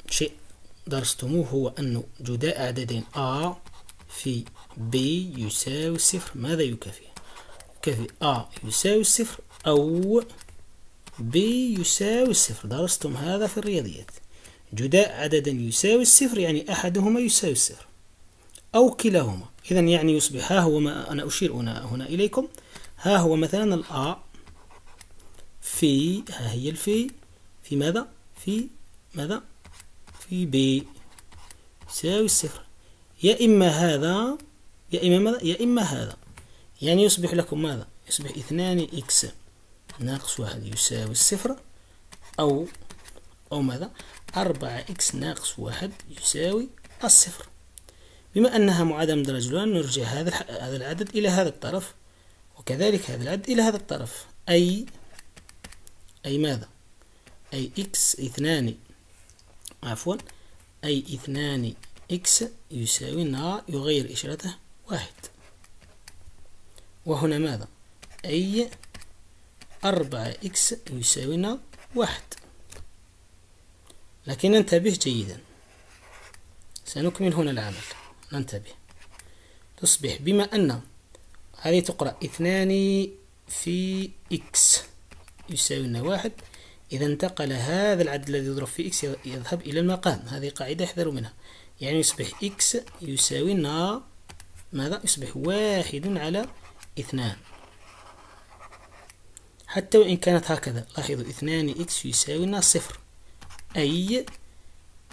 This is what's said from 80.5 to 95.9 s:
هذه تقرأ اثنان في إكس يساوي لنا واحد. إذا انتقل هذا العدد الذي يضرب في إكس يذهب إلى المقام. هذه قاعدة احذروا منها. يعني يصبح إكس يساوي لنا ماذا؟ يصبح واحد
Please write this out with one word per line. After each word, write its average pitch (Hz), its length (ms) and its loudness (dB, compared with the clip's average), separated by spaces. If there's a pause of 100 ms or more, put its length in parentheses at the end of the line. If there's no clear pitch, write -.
هذه 170 200 4
تقرأ 156 440 -2
اثنان 190 460 0 (800)
في 185 640 -2 (220)
إكس - 480 4 (720)
يساوي 135 320 -2
لنا 120 200 -2
واحد. 190 300 -2 (600)
إذا 139 140 -2
انتقل 147 460 -2
هذا 175 500 2
العدد 143 260 -2
الذي 139 180 -2
يضرب 135 200 -4
في 170 200 -6
إكس - 180 -2 (200)
يذهب 127 360 -6
إلى 147 200 -4
المقام. 180 380 0 (100)
هذه 139 200 -8
قاعدة 147 360 -6
احذروا 170 280 -2
منها. 127 200 -8 (480)
يعني 143 180 -2
يصبح - 460 0
إكس - 320 0 (260)
يساوي 143 520 0
لنا 170 480 0 (720)
ماذا؟ 147 320 -4
يصبح 139 320 -2
واحد 185 800 -2